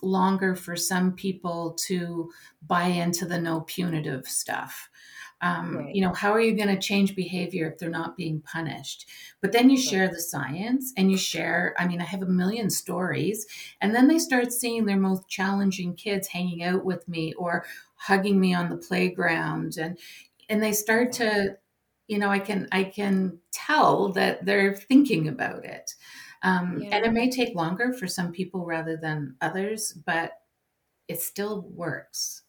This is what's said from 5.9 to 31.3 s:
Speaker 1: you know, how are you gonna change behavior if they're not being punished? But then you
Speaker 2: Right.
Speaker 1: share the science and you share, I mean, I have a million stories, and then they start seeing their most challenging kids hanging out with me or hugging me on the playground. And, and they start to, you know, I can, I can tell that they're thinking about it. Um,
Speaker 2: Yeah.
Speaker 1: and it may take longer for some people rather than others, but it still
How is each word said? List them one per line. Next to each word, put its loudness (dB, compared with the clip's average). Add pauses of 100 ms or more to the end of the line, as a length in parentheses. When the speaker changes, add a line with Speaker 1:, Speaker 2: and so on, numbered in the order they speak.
Speaker 1:
you 2
know, 2
how 0
are 4
you 4
gonna 2
change 2
behavior -4
if -10
they're -8
not -6
being -6
punished? -10 (320)
But 0
then 8
you 8
Speaker 2:
Right. 2
Speaker 1:
share 2
the -6
science -4
and 6
you 4
share, 0
I 0
mean, -2
I -4
have -6
a -4
million 2
stories, -2 (340)
and 2
then 8
they 8
start 2
seeing 0
their 2
most 0
challenging 0
kids -4
hanging -4
out 0
with -4
me -2
or -4 (300)
hugging 2
me 6
on 0
the -6
playground. -2
And, -6 (520)
and 2
they 2
start 2
to, 0 (500)
you -2
know, 2
I 2
can, -2
I 2
can 0 (120)
tell 2
that 0
they're 4
thinking 6
about -6
it. -14 (480)
Um, 2
Speaker 2:
Yeah. -2
Speaker 1:
and 2
it 4
may 4
take 0
longer 0
for -6
some -2
people -6
rather -4
than -4
others, -4
but -4 (760)
it -8
still -6